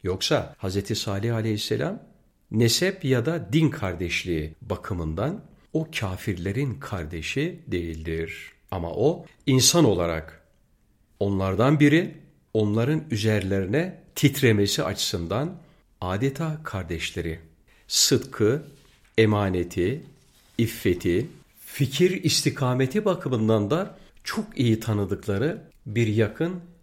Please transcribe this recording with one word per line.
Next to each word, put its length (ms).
Yoksa 540
Hazreti 380
Salih 400
aleyhisselam 680
nesep 540
ya 200
da 280
din 160
kardeşliği 920
bakımından 800
o 140
kafirlerin 800
kardeşi 880
değildir. 840
Ama 200
o 340
insan 400
olarak 560
onlardan 600
biri, 380
onların 580
üzerlerine 920
titremesi 680
açısından 760
adeta 600
kardeşleri. 760
Sıdkı, 760
emaneti, 840
iffeti, 680
fikir 580
istikameti 840
bakımından 680
da 260
çok 360
iyi 200
tanıdıkları 840
bir 220
yakın 520